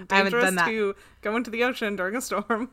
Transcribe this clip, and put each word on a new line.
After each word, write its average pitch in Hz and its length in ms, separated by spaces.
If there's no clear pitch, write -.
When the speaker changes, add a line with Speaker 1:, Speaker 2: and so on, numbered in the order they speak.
Speaker 1:
I 196 80
haven't 196 160
Speaker 2:
dangerous 196 120
Speaker 1:
done 185 100
that. 170 120
Speaker 2:
to 214 280
go 214 140
into 233 160
the 226 120
ocean 226 320
during 185 200
a 262 60
storm. 214 500